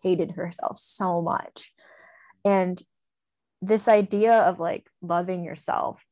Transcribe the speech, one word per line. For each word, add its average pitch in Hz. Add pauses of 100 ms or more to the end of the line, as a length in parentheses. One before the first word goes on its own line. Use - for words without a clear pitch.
hated 180
herself -
so 175
much. - (720)
And 185 (800)
this 208
idea 208
of, 185
like, - (120)
loving 180
yourself -